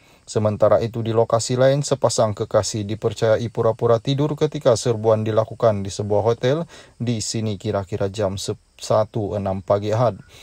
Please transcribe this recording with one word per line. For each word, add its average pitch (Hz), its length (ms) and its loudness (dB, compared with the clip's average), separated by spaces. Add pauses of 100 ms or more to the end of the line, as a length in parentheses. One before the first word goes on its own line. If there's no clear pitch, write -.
(300)
Sementara 107 480 2
itu, 113 240 -4
di 110 80 -4
lokasi 113 480 0
lain, 135 240 4
sepasang 117 560 0
kekasih 110 480 -2
dipercayai 110 640 0
pura-pura 113 480 2
tidur 143 400 -2
ketika 147 400 2
serbuan 110 480 0
dilakukan 110 560 0
di 101 80 -8
sebuah 104 320 -2
hotel 127 480 0 (320)
di 117 160 -2
sini 110 400 -4
kira-kira 98 480 -4
jam 98 320 -4
se-, - 160 -6 (240)
satu 107 560 -2
enam 98 240 -4
pagi 104 320 0
Ahad. 110 320 0 (200)